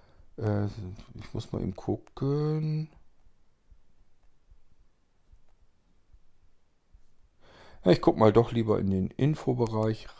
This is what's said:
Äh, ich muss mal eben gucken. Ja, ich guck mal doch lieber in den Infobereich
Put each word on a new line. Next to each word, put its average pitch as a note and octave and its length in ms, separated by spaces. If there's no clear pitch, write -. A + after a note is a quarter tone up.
Äh, G#2 280
ich - 680
muss - 160
mal G#2 100
eben F#2 140
gucken. D3+ 1120
Ja, F#2 60
ich - 100
guck - 160
mal G#2+ 160
doch A#2 180
lieber A2 280
in F#2+ 100
den F#2+ 180
Infobereich A#2 1000